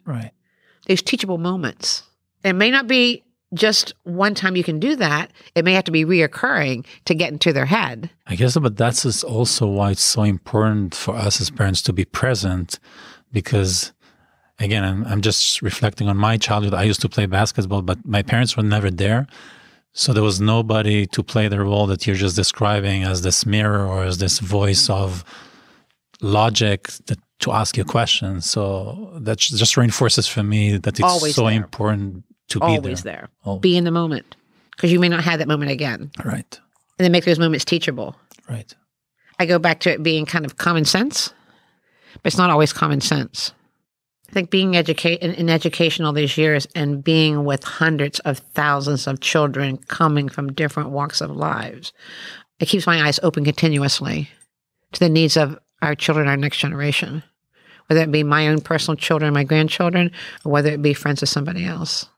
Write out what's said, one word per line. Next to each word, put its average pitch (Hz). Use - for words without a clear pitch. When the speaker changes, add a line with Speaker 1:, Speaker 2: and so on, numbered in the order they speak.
Speaker 1:
Right. 117
Speaker 2:
There's 190
teachable 190
moments. 170
It 190
may 208
not 269
be 240
just 214
one 196
time 190
you 180
can 156
do 170
that, 160
it 170
may 185
have 185
to 165
be 160
reoccurring 160
to 175
get 160
into 151
their 135
head. 151
Speaker 1:
I 95
guess, 120
but 123
that's 120
is 117
also 117
why 101
it's 95
so -
important 104
for -
us 104
as 90
parents 95
to 107
be 90
present, 92
because, 98
again, 104
I'm, 95
I'm 104
just -
reflecting 104
on 98
my 110
childhood. 104
I 90
used 107
to -
play 104
basketball, 98
but 90
my 101
parents 117
were 113
never 104
there. 98
So -
there 107
was 98
nobody 107
to -
play 110
the 101
role 101
that 98
you're 98
just 92
describing 98
as 92
this 90
mirror 104
or 92
as 90
this 92
voice 98
of 95
logic 107
that, -
to -
ask 107
you 95
questions. 95
So 104
that 110
j-, -
just 113
reinforces 120
for -
me 104
that 101
it's -
Speaker 2:
Always 165
Speaker 1:
so 127
Speaker 2:
there. 110
Speaker 1:
important 101
to -
be 156
Speaker 2:
Always 92
Speaker 1:
there. 90
Speaker 2:
there. -
Speaker 1:
Always. 98
Speaker 2:
Be 180
in 175
the 170
moment, 165
'cause 170
you 175
may 180
not 165
have 165
that 151
moment 147
again. 135
Speaker 1:
Right. -
Speaker 2:
And 185
then 175
make 175
those 170
moments 160
teachable. 143
Speaker 1:
Right. 110
Speaker 2:
I 185
go 170
back 165
to 175
it 139
being 156
kind 156
of -
common 165
sense, 226
but -
it's -
not 180
always 151
common 147
sense. -
I -
think 180
being 190
educa-, 165
in, 175
in 170
education 165
all 151
these 147
years 151
and 143
being 156
with 139
hundreds 151
of -
thousands 143
of 135
children 135
coming 147
from 139
different 147
walks 143
of 151
lives, 147
it 165
keeps 185
my 165
eyes 147
open 156
continuously 143
to -
the 175
needs 160
of 151
our 147
children, 151
our 139
next 143
generation, 143
whether 160
it 160
be 151
my 147
own 156
personal 160
children, 151
my 143
grandchildren, 170
or 151
whether 147
it 147
be 147
friends 147
of 143
somebody 175
else. 165